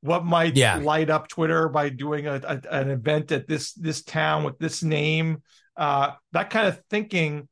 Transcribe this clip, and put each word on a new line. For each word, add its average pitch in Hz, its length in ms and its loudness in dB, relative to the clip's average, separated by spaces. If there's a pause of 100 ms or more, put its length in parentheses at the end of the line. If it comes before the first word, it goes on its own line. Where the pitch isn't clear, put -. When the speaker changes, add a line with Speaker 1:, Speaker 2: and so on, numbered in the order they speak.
Speaker 1:
What 170 240 0
might 165 300 2
Speaker 2:
Yeah. 117 220 6
Speaker 1:
light 151 340 2
up 156 160 0
Twitter 160 420 0
by 147 200 0
doing 143 360 -6
a, 139 180 -4
a, 139 180 -6 (100)
an 135 180 -2
event 151 420 -2
at 135 160 -2
this, 156 260 -4
this 160 280 -6
town 156 440 0
with 139 120 -6
this 160 240 -6
name? 156 640 0 (340)
Uh, 143 360 0 (180)
that - 180 -2
kind 220 180 2
of - 220 -2
thinking 165 640 -2